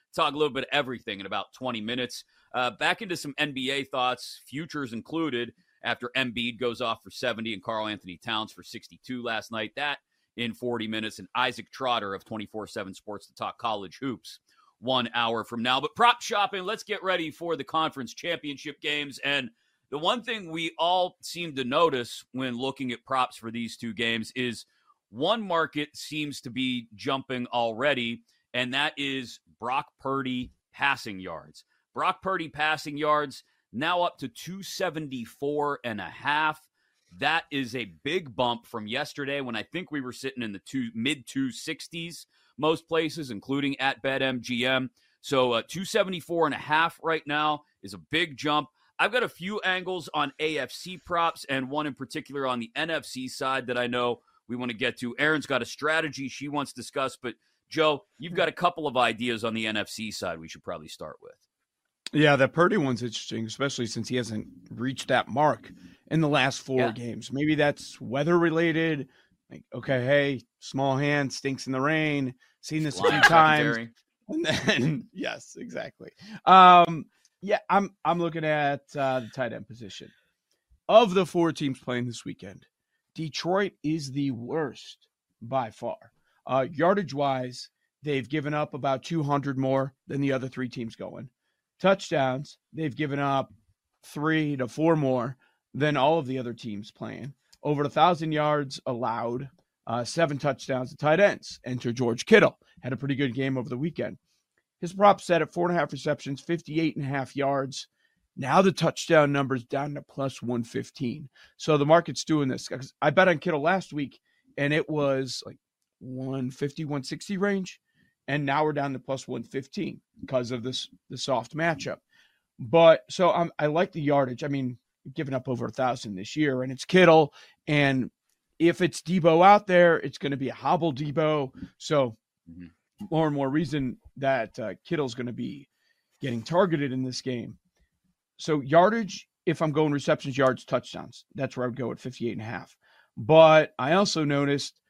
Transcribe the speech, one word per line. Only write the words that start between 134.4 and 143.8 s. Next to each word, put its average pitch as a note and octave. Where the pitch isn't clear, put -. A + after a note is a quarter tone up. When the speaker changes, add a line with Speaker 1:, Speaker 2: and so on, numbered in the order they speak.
Speaker 2:
uh, G#2
Kittle's C#3+
gonna A#2+
be C#3
getting A#2+
targeted D#3+
in C3
this B2+
game. A#2+
So D3+
yardage, F#3
if E3
I'm D#3
going D3+
receptions, C#3+
yards, C3
touchdowns, -
that's C#3
where B2+
I B2
would A#2
go A#2+
at -
fifty-eight A#2+
and A2
a -
half. F2+
But D#3
I C3